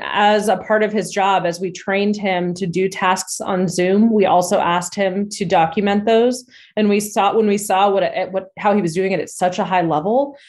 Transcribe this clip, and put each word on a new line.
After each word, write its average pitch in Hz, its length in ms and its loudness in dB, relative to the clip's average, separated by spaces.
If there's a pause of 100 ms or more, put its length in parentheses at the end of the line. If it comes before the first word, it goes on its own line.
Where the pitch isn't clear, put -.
as 208 480 2
a 190 80 2
part 214 260 0
of 208 80 0
his 208 180 -4
job, 190 360 0
as 170 140 -4
we 185 120 -4
trained 202 460 -2
him 180 380 -2
to 185 120 -6
do 185 220 0
tasks 190 500 -2
on 185 280 -2
Zoom, 190 440 2
we 208 140 4
also 180 340 2
asked 175 340 -2
him 202 360 -2
to 202 160 -6
document 202 600 0
those. 233 380 2 (320)
And 214 140 2
we 202 100 2
saw, 208 360 0
when 220 120 4
we 202 100 2
saw 202 320 2
what, 196 140 2
at 185 300 -4
what, 190 240 -6
how 202 180 2
he 208 60 2
was 165 120 -2
doing 190 200 0
it 175 80 -2
at - 80 -8
such 180 280 -2
a 208 60 -2
high 180 200 0
level, 202 520 0 (140)